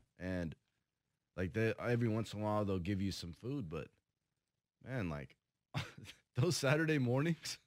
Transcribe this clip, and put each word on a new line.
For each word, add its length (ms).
And, 360
like, 160
they, 260
every 300
once 240
in 80
a 20
while, 220
they'll 140
give 220
you 100
some 220
food, 360
but, 180
man, 240
like, 280
<laughs> 80
those 220
Saturday 420
mornings 680